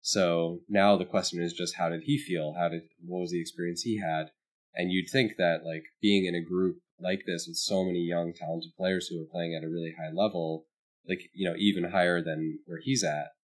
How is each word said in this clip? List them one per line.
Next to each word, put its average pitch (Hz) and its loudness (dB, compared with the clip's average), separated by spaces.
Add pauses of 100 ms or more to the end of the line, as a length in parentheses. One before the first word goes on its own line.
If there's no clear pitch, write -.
So 85 2
now 101 8
the 90 0
question 90 -2
is 85 -2
just, 87 -4
how 87 0
did 82 -4
he 143 0
feel? 80 -2
How 85 2
did, 82 -6 (200)
what 90 -4
was 85 -4
the 87 -2
experience 87 -6
he 107 -2
had? 80 -2 (480)
And 92 0
you'd 92 0
think 127 2
that, 85 4
like, 80 -8 (180)
being 98 4
in 87 0
a 85 -4
group 90 0 (220)
like 92 -4
this 87 -4
with 85 -8
so 95 0
many 90 0
young, 85 0
talented 82 -6
players 92 0
who 85 -6
are 78 -12
playing 85 -4
at 80 -6
a 80 -6
really 82 -6
high 80 -8
level, 85 0 (420)
like, - -6
you 92 -2
know, 82 -4
even 90 2
higher 87 4
than 80 -4
where 85 -10
he's 131 0
at 73 -2 (160)